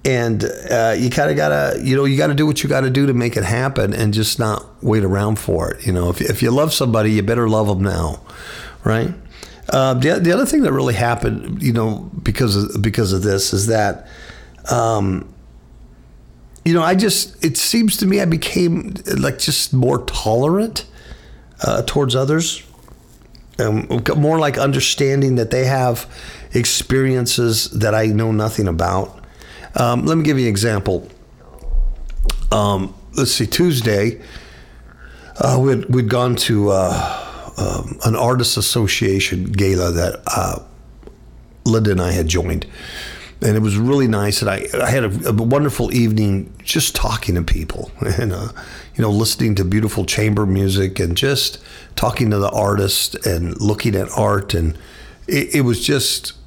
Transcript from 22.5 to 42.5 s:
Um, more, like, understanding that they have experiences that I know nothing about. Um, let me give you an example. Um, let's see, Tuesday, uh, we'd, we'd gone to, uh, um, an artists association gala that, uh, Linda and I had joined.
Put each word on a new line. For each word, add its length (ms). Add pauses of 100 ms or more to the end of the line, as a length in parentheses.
Um, 280 (300)
more, 220
like, 180
understanding 800
that 160
they 140
have 460 (420)
experiences 1160
that 220
I 140
know 240
nothing 360
about. 560 (520)
Um, 300
let 120
me 60
give 160
you 60
an 40
example. 580 (1400)
Um, 440 (180)
let's 180
see, 140
Tuesday, 720 (1160)
uh, 240
we'd, 320
we'd 160
gone 280
to, 340
uh, 560 (300)
um, 480
an 100
artists 420
association 840
gala 480
that, 340
uh, 380 (1000)
Linda 280
and 100
I 120
had 140
joined. 380 (800)